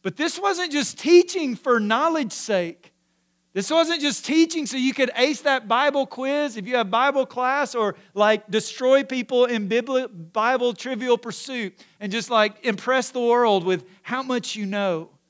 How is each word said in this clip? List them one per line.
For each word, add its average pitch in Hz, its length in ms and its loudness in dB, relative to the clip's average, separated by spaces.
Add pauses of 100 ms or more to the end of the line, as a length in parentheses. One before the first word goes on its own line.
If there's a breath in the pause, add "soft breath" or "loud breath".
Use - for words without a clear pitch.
But 185 160 -8
this 320 200 -4
wasn't 359 320 -2
just 277 280 -4
teaching 330 580 4
for 240 240 0
knowledge's 262 560 0
sake. 175 560 -6 (640)
This 196 160 -4
wasn't 320 320 2
just 285 240 -4
teaching 320 400 2
so 254 100 -8
you 262 160 -2
could 254 240 0
ace 269 240 0
that 262 260 0
Bible 277 380 0
quiz 269 540 -4
if 190 80 -10
you 247 100 -2
have 208 140 0
Bible 262 340 2
class, 262 500 -2
or, 214 220 -2 (160 loud breath)
like, 214 380 2
destroy 254 520 2
people 254 440 0
in 226 200 -4
Bibli-, 247 440 0 (240)
Bible 240 400 0
Trivial 247 420 -2
Pursuit 233 560 -8 (260 soft breath)
and 202 140 -6
just, 226 160 -4
like, 214 380 2
impress 247 420 0
the 247 140 -4
world 233 420 4
with 180 220 -2 (160 loud breath)
how 262 200 -6
much 254 340 -4
you 208 100 -6
know. 190 420 -2 (220)